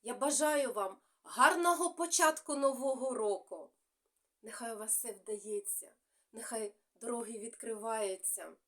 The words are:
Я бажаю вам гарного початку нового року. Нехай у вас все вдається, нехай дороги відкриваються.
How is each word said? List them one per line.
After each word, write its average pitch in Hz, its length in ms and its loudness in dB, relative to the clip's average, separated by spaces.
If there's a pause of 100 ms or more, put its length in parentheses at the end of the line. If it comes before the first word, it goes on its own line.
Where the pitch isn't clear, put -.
Я - 120 -6
бажаю 285 580 2
вам 196 260 -4 (240)
гарного 339 720 4
початку 320 600 2
нового 262 600 0
року. 220 560 -4 (720)
Нехай 226 320 -8
у 208 40 -10
вас 220 180 -2
все 226 160 -4
вдається, 208 800 -6 (400)
нехай 220 420 -8 (260)
дороги 226 380 -6
відкриваються. 214 1120 -6 (160)